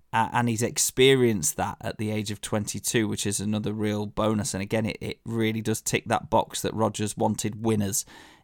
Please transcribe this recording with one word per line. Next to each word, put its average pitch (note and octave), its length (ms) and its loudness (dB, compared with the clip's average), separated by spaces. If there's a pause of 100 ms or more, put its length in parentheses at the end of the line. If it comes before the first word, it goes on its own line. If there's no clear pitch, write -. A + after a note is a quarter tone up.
(120)
uh, A2+ 200 2
and A#2+ 160 2
he's A2+ 140 0
experienced B2 960 4
that F#2+ 240 -4
at - 180 -8
the G#2+ 120 -2
age G#2+ 200 -4
of G#2 100 -8
twenty-two, A2 680 -2
which G#2+ 200 -4
is G2+ 120 -2
another G#2+ 340 -2
real G#2+ 340 -2
bonus. G#2+ 480 0
And F#2 80 -4
again, A2 240 0
it, F#2 140 -4
it - 240 -8
really A2+ 360 -2
does A2 200 -2
tick - 260 -2
that - 240 -2
box - 320 2
that - 120 -2
Rodgers G#2+ 420 0
wanted A2 480 0
winners G#2 400 0 (400)